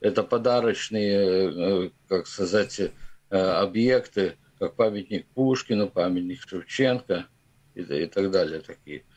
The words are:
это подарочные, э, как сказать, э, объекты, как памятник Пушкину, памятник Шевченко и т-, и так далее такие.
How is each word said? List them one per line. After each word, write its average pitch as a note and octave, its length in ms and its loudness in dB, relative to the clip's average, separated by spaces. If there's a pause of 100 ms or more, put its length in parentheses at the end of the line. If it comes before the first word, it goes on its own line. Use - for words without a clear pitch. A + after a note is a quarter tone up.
это B2 220 2
подарочные, G2+ 1600 2
э, E2 40 -10 (180)
как F#2 180 0
сказать, G2+ 540 -2
э, F2+ 100 -2 (480)
объекты, G2 1000 2 (220)
как F2+ 180 -4
памятник G#2 580 -2
Пушкину, B2+ 540 0
памятник F2+ 600 -2
Шевченко G2 800 -2 (480)
и F#2 100 -12
т-, C#2+ 180 -4
и E2 40 -2
так G2 240 -2
далее D#2+ 300 0
такие. - 440 -16 (120)